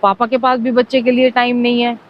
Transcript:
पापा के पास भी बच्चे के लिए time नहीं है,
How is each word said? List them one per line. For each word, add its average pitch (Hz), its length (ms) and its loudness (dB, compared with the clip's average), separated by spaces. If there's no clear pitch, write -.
पापा 202 240 0
के 247 100 -4
पास 254 220 0
भी 240 120 -2
बच्चे 247 320 0
के 240 80 0
लिए 254 200 2
time 247 260 -2
नहीं 240 260 0
है, 240 160 -4